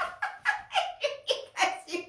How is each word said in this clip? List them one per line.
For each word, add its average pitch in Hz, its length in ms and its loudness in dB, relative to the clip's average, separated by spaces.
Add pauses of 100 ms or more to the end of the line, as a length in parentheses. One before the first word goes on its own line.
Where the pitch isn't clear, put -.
(1500)
Because - 400 0
you 349 160 -2